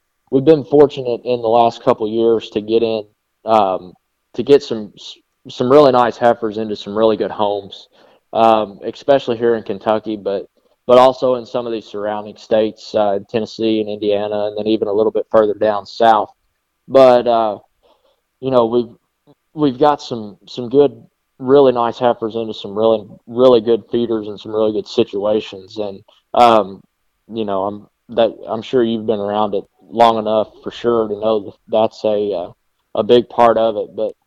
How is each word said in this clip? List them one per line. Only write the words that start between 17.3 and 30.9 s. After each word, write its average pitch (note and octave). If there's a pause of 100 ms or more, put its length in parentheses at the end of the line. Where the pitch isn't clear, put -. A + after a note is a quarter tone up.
you C3
know, B2
we've, A#2 (180)
we've C#3+
got D3
some, G#2+
some A#2+
good, B2+ (320)
really C3
nice A#2
heifers A#2
into A2
some G2+
really, G#2+ (200)
really A#2+
good A2
feeders A2+
and G2+
some A2
really G#2+
good G2+
situations. G#2
And, G2 (300)
um, G#2+ (480)
you A2
know, G2
I'm, G#2 (280)
that, A2+ (140)
I'm A2
sure B2+
you've A2+
been A2
around G#2
it F#2+ (180)
long A2+
enough G#2+ (140)
for G2+
sure A#2